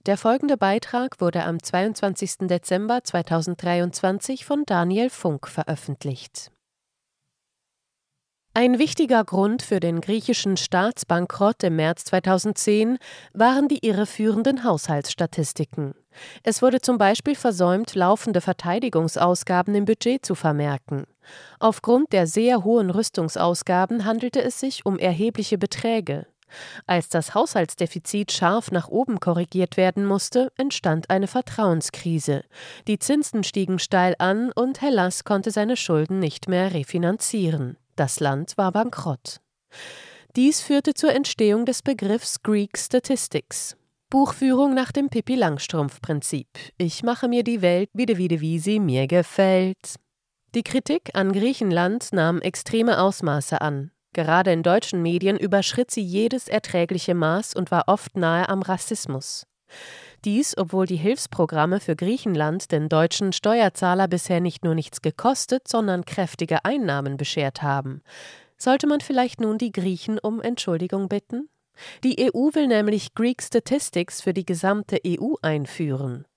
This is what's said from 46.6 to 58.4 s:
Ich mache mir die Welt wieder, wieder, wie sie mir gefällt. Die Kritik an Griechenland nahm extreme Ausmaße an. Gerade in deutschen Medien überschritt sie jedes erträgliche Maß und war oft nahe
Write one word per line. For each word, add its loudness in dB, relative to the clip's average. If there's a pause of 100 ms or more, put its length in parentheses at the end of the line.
Ich -4
mache 0
mir 2
die -2
Welt 2
wieder, 0
wieder, 0
wie -2
sie 0
mir 2
gefällt. 2 (580)
Die 0
Kritik -2
an 2
Griechenland 0
nahm 2
extreme 0
Ausmaße 0
an. -4 (220)
Gerade 2
in 2
deutschen 2
Medien 0
überschritt 0
sie -4
jedes -2
erträgliche -2
Maß 0
und -4
war 2
oft 0
nahe 2